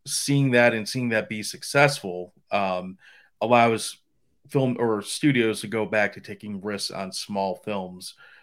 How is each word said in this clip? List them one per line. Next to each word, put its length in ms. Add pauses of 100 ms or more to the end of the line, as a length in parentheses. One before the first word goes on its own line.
seeing 460
that 220
and 140
seeing 220
that 200
be 140
successful, 920 (180)
um, 460 (440)
allows 560 (520)
film 300
or 220
studios 600
to 60
go 180
back 280
to 80
taking 400
risks 300
on 200
small 460
films 580 (260)